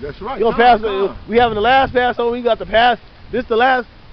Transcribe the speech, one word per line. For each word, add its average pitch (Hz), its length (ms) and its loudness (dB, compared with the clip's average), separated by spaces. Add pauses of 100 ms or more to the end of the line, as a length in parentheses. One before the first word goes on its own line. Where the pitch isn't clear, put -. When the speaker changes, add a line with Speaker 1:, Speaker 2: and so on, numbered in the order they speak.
Speaker 1:
That's 139 200 -12
right. 247 160 -10
Speaker 2:
You 208 80 -2
gonna 233 120 0
Speaker 1:
Come, 233 80 4
Speaker 2:
pass, 233 160 6
Speaker 1:
come. 196 360 -2 (120)
Speaker 2:
we 214 80 -2
having 233 180 2
the 208 60 -2
last 247 320 2
Passover, 247 380 -2
we 247 120 -6
got 226 160 0
the 185 60 -10
pass, 220 340 2 (320)
this 247 140 -4
the 233 100 -4
last 247 320 0 (260)